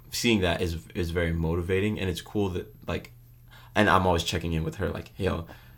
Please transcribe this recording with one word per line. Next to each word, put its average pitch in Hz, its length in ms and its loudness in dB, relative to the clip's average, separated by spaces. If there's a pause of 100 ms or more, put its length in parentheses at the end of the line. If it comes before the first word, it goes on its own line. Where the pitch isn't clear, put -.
(100)
seeing 113 320 2
that 85 180 2
is, 85 160 -2 (180)
is 87 160 -2
very 85 220 0
motivating, 87 640 0
and 95 120 -2
it's 82 100 -4
cool 101 300 -2
that, - 240 -8 (120)
like, 85 260 -6 (640)
and 104 140 6
I'm 92 180 6
always 85 180 4
checking 85 280 -2
in 80 100 0
with 80 140 -6
her, 85 140 -2
like, 82 260 -8
"Yo, 82 300 -2 (320)